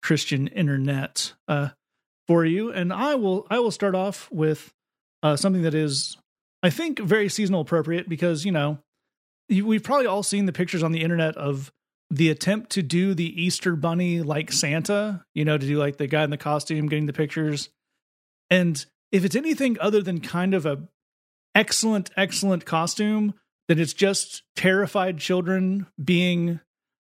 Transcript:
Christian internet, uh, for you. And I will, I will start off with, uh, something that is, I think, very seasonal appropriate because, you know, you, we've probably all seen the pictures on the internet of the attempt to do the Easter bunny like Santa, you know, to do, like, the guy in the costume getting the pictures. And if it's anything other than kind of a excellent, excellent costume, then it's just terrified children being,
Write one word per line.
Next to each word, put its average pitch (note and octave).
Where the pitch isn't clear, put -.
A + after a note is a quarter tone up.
Christian C#3
internet, C#3
uh, C#3+
for E3+
you. G3
And F3+
I B3+
will, G3+
I A3+
will A#3
start G3
off F#3
with, D#3
uh, D3+
something F#3
that D#3+
is, D3
I F3+
think, D#4+
very G3+
seasonal F#3+
appropriate E3
because, E3
you G3+
know, D3
you, G3
we've A3
probably C4+
all G3
seen G3+
the F3+
pictures F3
on E3
the E3
internet E3
of C#3
the D#3+
attempt G3+
to G3
do F3
the E3+
Easter F3
bunny E3+
like D3+
Santa, E3
you D3+
know, D3+
to C3+
do, D3
like, C#3+
the C#3+
guy D3+
in C#3+
the C#3+
costume D3+
getting D3+
the C#3+
pictures. D3+
And F3
if F#3+
it's F#3+
anything C4+
other G#3
than F3
kind F3+
of E3
a D3
excellent, G#3+
excellent F#3+
costume, G#3
then D#3+
it's D#3+
just -
terrified F#3+
children F#3
being, F3